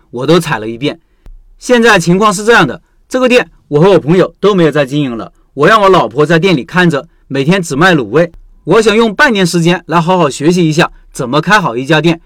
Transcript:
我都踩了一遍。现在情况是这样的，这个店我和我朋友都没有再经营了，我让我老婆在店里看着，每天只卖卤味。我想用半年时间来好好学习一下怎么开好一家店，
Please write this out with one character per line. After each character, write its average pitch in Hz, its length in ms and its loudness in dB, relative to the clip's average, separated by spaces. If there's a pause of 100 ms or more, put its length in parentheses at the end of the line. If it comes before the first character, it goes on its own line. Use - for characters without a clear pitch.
(120)
我 127 160 -6
都 170 120 2
踩 147 200 -6
了 110 100 -10
一 117 80 -10
遍。 135 220 -8 (580)
现 247 240 0
在 226 160 2
情 175 220 0
况 214 120 2
是 208 140 -8
这 233 60 2
样 190 160 4
的， 104 120 -10 (300)
这 254 100 -4
个 254 80 0
店 233 220 2 (180)
我 147 120 -2
和 185 100 4
我 185 80 4
朋 151 180 0
友 - 240 0
都 208 140 2
没 175 100 2
有 151 60 2
再 143 160 0
经 143 160 -4
营 123 160 -6
了， 98 160 -14 (220)
我 143 120 0
让 220 140 4
我 190 80 4
老 156 180 2
婆 120 160 -2
在 165 140 0
店 170 180 2
里 123 80 -4
看 175 240 0
着， 139 200 -2 (200)
每 135 160 -4
天 180 160 0
只 165 160 -6
卖 175 200 2
卤 135 80 -2
味。 143 280 -2 (340)
我 202 160 2
想 208 140 0
用 220 200 0
半 285 180 0
年 196 100 0
时 175 160 0
间 170 280 0
来 151 120 -2
好 180 200 0
好 156 100 0
学 143 220 -2
习 175 180 0
一 - 20 -2
下 151 200 -2 (200)
怎 135 160 -10
么 143 140 -2
开 208 180 0
好 131 160 -4
一 127 80 -6
家 151 160 0
店， 165 260 -2